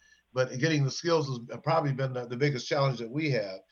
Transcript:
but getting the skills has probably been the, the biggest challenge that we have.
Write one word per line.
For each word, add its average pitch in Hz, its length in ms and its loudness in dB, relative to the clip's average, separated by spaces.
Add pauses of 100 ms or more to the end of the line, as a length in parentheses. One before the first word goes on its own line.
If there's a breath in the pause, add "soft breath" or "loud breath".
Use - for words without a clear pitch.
(340 soft breath)
but 127 240 0
getting 151 240 4
the 135 80 2
skills 160 380 0
has 120 340 -8
probably 151 300 2
been 131 220 -2
the, 123 120 -4
the 120 100 -6
biggest 139 300 0
challenge 139 320 2
that 113 120 -8
we 151 200 -2
have. 101 280 -2 (140)